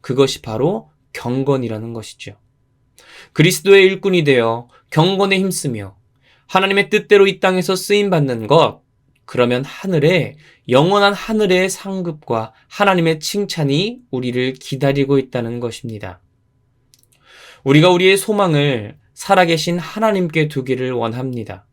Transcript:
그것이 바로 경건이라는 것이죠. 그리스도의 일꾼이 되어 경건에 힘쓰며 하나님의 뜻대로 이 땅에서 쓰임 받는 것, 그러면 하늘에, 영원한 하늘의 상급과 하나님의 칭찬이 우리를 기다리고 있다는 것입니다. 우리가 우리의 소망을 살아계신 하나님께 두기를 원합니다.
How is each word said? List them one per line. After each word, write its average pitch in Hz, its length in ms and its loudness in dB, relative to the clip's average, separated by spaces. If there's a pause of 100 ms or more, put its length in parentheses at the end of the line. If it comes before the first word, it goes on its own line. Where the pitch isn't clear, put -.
그것이 135 420 0
바로 143 480 -4 (220)
경건이라는 123 800 -4
것이죠. - 400 -16 (1000)
그리스도의 185 540 4
일꾼이 190 380 0
되어 120 440 0 (220)
경건에 190 480 2
힘쓰며 123 580 -6 (500)
하나님의 196 440 0
뜻대로 202 360 4
이 190 140 -2
땅에서 185 340 0
쓰임 202 360 0
받는 131 360 -2
것, 139 360 4 (420)
그러면 123 400 0
하늘에, 156 720 -2 (320)
영원한 190 440 4
하늘의 190 560 0
상급과 170 840 -8 (160)
하나님의 170 500 0
칭찬이 190 800 -4 (120)
우리를 127 440 -4
기다리고 139 640 -2
있다는 120 400 -6
것입니다. 110 640 -12 (1400)
우리가 151 260 6
우리의 185 260 4
소망을 147 800 -2 (180)
살아계신 175 640 0
하나님께 175 680 -2
두기를 127 440 -4
원합니다. 117 800 -8